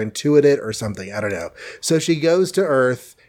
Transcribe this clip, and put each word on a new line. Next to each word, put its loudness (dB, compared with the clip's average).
intuit 2
it 4
or -8
something. -8
I -8
don't -4
know. -8
So 2
she 0
goes 2
to 0
Earth, 0